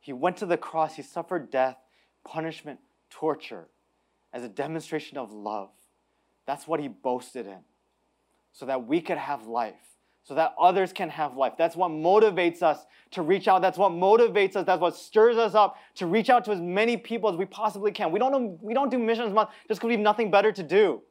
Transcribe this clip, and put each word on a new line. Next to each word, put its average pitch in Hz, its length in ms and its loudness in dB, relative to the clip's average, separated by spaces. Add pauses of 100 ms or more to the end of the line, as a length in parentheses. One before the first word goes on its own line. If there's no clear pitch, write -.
He 139 100 -16
went 160 260 -2
to 180 80 -8
the 170 120 0
cross, 156 380 -4
he 147 60 -16
suffered 165 480 -8
death, 131 280 -2 (480)
punishment, 156 540 -10 (300)
torture 143 580 -6 (640)
as 123 100 -10
a 117 60 -12
demonstration 151 680 -8
of 113 140 -12
love. 104 380 -8 (760)
That's 139 220 -8
what 156 120 -2
he 143 80 -6
boasted 123 580 -8
in, 95 140 -16 (960)
so - 120 -18
that 127 220 -6
we 165 140 0
could 156 180 -4
have 139 260 -8
life, 113 520 -8 (320)
so 139 60 -8
that 160 240 2
others 190 340 4
can 175 160 -6
have 147 260 -6
life. 131 220 0
That's 165 180 0
what 175 140 0
motivates 175 720 4
us 156 240 0 (240)
to 175 140 -8
reach 185 240 2
out. 185 160 4
That's 180 160 0
what 190 120 4
motivates 196 640 4
us. 190 80 -2
That's 185 160 0
what 170 160 0
stirs 220 420 4
us 214 180 0
up 202 200 4 (200)
to 185 100 -6
reach 208 240 0
out 240 160 6
to 214 60 -4
as 185 100 -2
many 208 360 0
people 220 340 -2
as 170 40 -4
we 185 100 -4
possibly 208 460 -4
can. 170 200 -4
We 196 80 -2
don't, 247 420 -2
we 220 140 -8
don't 269 160 0
do 254 80 -2
Missions 226 340 -2
Month 214 160 2 (180)
just 214 140 -6
'cause 233 60 -4
we 233 80 2
have 202 60 -2
nothing 208 280 2
better 202 220 4
to 190 100 -10
do. 165 500 2